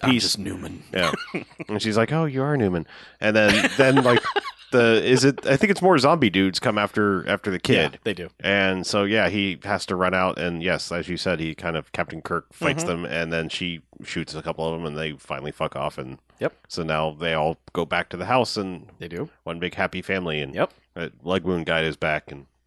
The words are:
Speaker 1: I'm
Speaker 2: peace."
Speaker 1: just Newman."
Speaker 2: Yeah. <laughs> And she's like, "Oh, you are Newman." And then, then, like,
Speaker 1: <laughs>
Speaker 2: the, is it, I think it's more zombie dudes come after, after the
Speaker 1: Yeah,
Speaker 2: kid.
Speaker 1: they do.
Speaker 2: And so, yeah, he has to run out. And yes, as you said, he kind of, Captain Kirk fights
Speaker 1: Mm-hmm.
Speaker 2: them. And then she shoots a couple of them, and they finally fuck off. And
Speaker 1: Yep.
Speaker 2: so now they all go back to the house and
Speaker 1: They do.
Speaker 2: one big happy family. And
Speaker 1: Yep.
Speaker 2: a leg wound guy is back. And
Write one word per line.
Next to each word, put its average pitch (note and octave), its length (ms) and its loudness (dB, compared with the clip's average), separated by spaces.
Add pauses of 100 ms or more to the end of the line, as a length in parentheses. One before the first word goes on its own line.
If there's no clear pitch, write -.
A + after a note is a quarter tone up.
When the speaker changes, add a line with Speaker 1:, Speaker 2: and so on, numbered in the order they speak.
Speaker 1:
I'm C3 80 4
Speaker 2:
peace." A#2 120 2
Speaker 1:
just - 140 -2
Newman." F#2+ 460 -10 (100)
Speaker 2:
Yeah. F2 200 0 (200)
<laughs> D3+ 100 -8 (240)
And G#2 140 -4
she's G#2+ 160 0
like, A2+ 140 4
"Oh, D#3+ 140 2
you C3+ 180 -2
are D3 140 0
Newman." F2+ 280 2 (340)
And G#2+ 160 2
then, G#2+ 420 4
then, C3+ 260 6
like, A#2+ 180 6 (260)
Speaker 1:
<laughs> - 240 -14
Speaker 2:
the, A#2 320 6
is B2 200 6
it, C3+ 240 4
I C3+ 100 4
think G#3 140 4
it's - 100 0
more F3+ 160 6
zombie C#3 320 4
dudes F#2+ 300 2
come G#2+ 180 0
after, G2+ 520 0
after G2+ 200 -2
the F2+ 180 -2
Speaker 1:
Yeah, G2 220 4
Speaker 2:
kid. - 140 -14
Speaker 1:
they G#2+ 100 -2
do. E2+ 160 -10 (120)
Speaker 2:
And F#2+ 440 2
so, G#2 180 0
yeah, G2+ 260 2
he G2 340 -2
has G2 240 -2
to G2 80 -2
run F2+ 180 2
out. F#2 240 0
And E2+ 240 -4
yes, E2+ 300 -2
as E2+ 180 -4
you F2 80 -4
said, F2 220 -2
he D#2+ 160 -6
kind E2 220 -6
of, - 160 -8
Captain E2 280 -6
Kirk - 320 -6
fights E2 300 -2
Speaker 1:
Mm-hmm. E2+ 200 -4
Speaker 2:
them. - 20 -6
And E2 280 -4
then D#2+ 160 -2
she F2 320 -6 (220)
shoots D#2 320 -8
a D#2 60 -8
couple D#2+ 260 -4
of E2 100 -4
them, E2+ 80 -8
and D2 120 -8
they D#2 160 -6
finally C#2+ 380 -10
fuck - 260 -6
off. C#2+ 200 -6
And C3 220 -12 (200)
Speaker 1:
Yep. - 140 -4 (140)
Speaker 2:
so - 160 -8
now D#2 340 0
they E2 180 -2
all D#2 220 0 (140)
go E2+ 140 -2
back F2 240 -2
to F2+ 80 -10
the F2+ 80 -8
house A#2 320 0
and F#2 300 -6 (120)
Speaker 1:
They E2+ 80 -12
do. E2+ 220 -8 (140)
Speaker 2:
one E2+ 160 -8
big F2 160 -6
happy F#2 260 -4
family. E2+ 400 -4
And C2+ 140 -8
Speaker 1:
Yep. - 180 -2 (240)
Speaker 2:
a E2 140 -8 (120)
leg F2+ 200 0
wound F2 240 -2
guy D#2+ 160 2
is D#2 120 -2
back. D2+ 360 -4
And C#2 160 -18 (200)